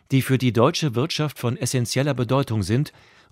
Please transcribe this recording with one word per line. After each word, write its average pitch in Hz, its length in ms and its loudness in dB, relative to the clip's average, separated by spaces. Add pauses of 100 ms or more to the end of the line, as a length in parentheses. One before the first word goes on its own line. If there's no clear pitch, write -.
(120)
die 135 120 4
für 131 160 0
die 123 140 2
deutsche 123 420 2
Wirtschaft 147 420 -2
von 120 180 -2
essentieller 131 600 -2
Bedeutung 117 480 0
sind 117 280 0 (400)